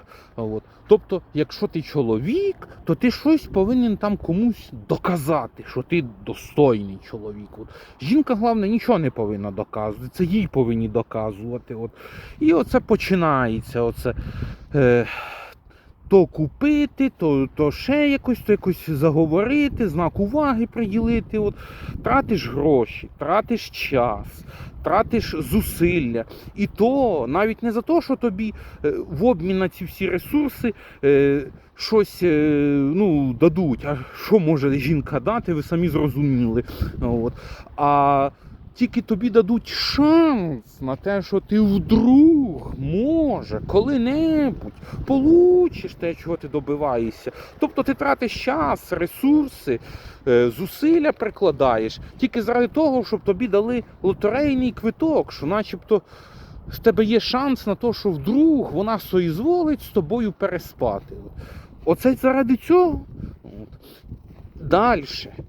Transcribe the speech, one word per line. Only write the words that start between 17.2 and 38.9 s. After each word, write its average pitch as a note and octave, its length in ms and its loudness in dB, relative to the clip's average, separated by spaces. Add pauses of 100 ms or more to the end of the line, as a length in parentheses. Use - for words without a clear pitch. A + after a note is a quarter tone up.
то D3+ 160 0
ще D4 380 0
якось, C4+ 300 -2
то - 140 -2
якось F#3 380 -2
заговорити, E3 960 2
знак D#3+ 320 -2
уваги A#3+ 460 0
приділити. A3+ 720 -2
От. G#3 160 -2 (480)
Тратиш A#3 460 0
гроші, C3+ 600 0 (100)
тратиш G3+ 520 -2
час, A#2+ 720 -4 (400)
тратиш G#3 540 0
зусилля. D3+ 840 0 (320)
І G3+ 100 -2
то A3+ 640 0
навіть G#3 340 -2
не A#3 100 -2
за A3+ 100 -2
те, E4 200 2
що C4+ 140 -2
тобі, G#3+ 380 -4 (300)
е, D3 100 0 (140)
в E3 160 -4
обмін F#3+ 340 2
на F#3 100 0
ці - 160 -10
всі F#3 240 -6
ресурси, A#3+ 640 -2 (300)
е, C#3 380 4 (320)
щось, - 480 0
е, F3 60 2 (640)
ну, D3 460 2
дадуть. D#3+ 440 2
А C#3+ 120 -4 (300)
що G#3+ 120 6
може D3+ 340 2
жінка C#3+ 480 0
дати, G3 340 -2
ви D3+ 80 -2
самі E3+ 260 -2
зрозуміли. C3 760 0 (360)
От. A#2+ 320 0 (440)
А... C#3+ 540 2 (460)
Тільки A#3+ 260 -2